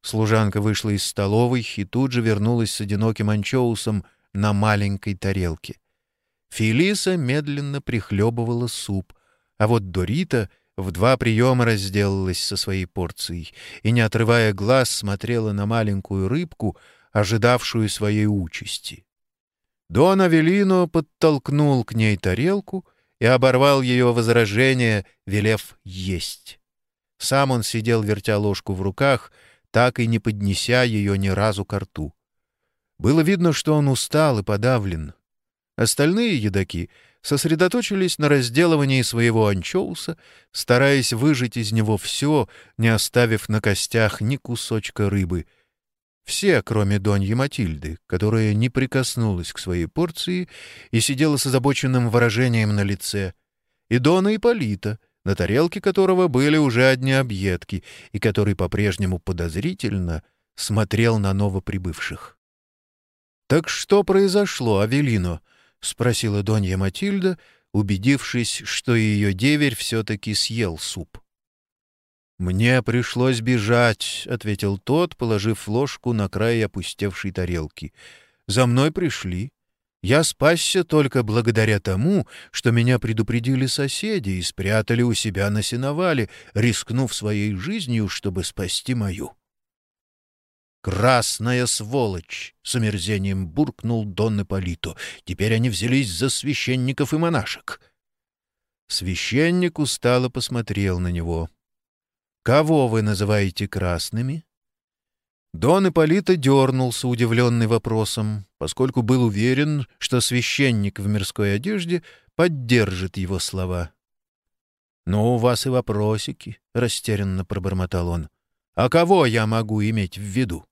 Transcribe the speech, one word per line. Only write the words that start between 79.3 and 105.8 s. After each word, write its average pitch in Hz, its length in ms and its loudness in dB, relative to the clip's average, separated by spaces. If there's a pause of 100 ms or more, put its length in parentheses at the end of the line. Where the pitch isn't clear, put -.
Я 135 220 2
спасся 165 600 0
только 139 400 2
благодаря 110 560 2
тому, 123 480 0 (240)
что - 200 0
меня 117 280 4
предупредили 117 680 -2
соседи 139 640 -4
и 90 100 -4
спрятали 107 600 -2
у 123 120 2
себя 98 360 -2
на 104 120 -2
сеновале, 139 680 -2 (240)
рискнув 117 600 0
своей 104 420 -2
жизнью, 120 540 -4
чтобы 92 340 -6
спасти - 520 -6
мою». 98 380 -6 (1500)
«Красная 120 840 0
сволочь!» — 110 960 -4
с - 120 -6
омерзением 98 720 -2
буркнул 117 580 -2
Дон 104 360 -2
Ипполито. 90 540 -6 (300)
«Теперь 101 280 -2
они 117 160 2
взялись 117 400 0
за 95 200 -2
священников 131 840 -2
и 156 40 0
монашек». 160 640 -4 (1080)
Священник 160 880 -2
устало 123 520 0
посмотрел 101 680 -2
на 90 100 -2
него. 85 400 -4 (960)
«Кого 147 440 4
вы 113 140 0
называете 101 640 0
красными?» 107 800 -4 (1080)
Дон 175 360 2